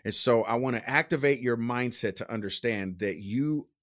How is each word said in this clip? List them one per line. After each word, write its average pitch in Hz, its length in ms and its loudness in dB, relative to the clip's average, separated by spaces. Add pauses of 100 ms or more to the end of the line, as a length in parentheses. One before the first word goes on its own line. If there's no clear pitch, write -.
And 110 100 -2
so 117 280 6
I 110 140 0
want 123 200 0
to 110 140 -6
activate 143 500 2
your 120 180 0
mindset 117 580 -2
to - 180 -8
understand 101 640 -2
that 98 200 -2
you 131 500 -2 (160)